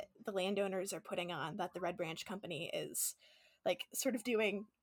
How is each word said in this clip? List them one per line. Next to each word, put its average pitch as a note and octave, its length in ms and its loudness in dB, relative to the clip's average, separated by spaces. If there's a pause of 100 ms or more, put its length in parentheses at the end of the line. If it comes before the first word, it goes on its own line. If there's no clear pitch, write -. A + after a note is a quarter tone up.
(260)
the - 60 -4
landowners F#3+ 600 2
are D#3+ 80 -4
putting F3 300 -2
on, D#3+ 260 -2
that F3+ 160 0
the F3 80 -4
Red F3 160 0
Branch D#3+ 280 -2
Company F3 480 -4
is, D3+ 420 -2 (500)
like, F3+ 280 2
sort B3+ 220 2
of A#3+ 80 -2
doing G#3+ 420 2 (180)